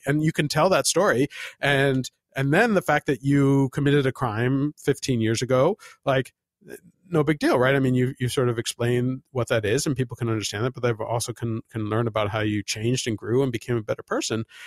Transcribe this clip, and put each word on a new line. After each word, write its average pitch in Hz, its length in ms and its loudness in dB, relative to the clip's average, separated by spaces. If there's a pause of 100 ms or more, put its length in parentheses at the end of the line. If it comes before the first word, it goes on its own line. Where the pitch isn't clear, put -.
And 151 180 0
you 160 80 2
can 156 160 -2
tell 156 220 2
that 151 160 2
story. 160 420 2 (320)
And, 139 500 2 (260)
and 139 180 0
then 214 220 4
the 180 60 2
fact - 260 0
that 135 160 -2
you 139 500 4
committed 143 320 2
a 135 60 0
crime 131 640 -2
fifteen 131 440 -2
years 110 200 0
ago, 131 360 2 (280)
like, 135 280 0 (800)
no 156 120 2
big 147 160 0
deal, 302 180 2
right? 127 180 4
I 139 40 2
mean, 131 160 2
you, 127 240 0
you 127 100 -2
sort 123 200 0
of 117 100 -4
explain 123 720 -2
what 123 160 -4
that 113 180 0
is 117 220 0
and 139 80 -2
people 120 200 -4
can 117 140 -4
understand 107 360 -4
that, 135 100 -4
but 123 80 -16
they've 117 180 0
also 117 320 -4
can, 113 280 -6 (100)
can 107 180 -6
learn 117 180 0
about 107 220 -2
how 107 120 -4
you 107 200 -2
changed 117 460 -4
and 110 100 -4
grew 113 240 0
and 135 100 0
became 123 260 -4
a 110 40 -4
better 113 220 -6
person. 113 400 -4 (240)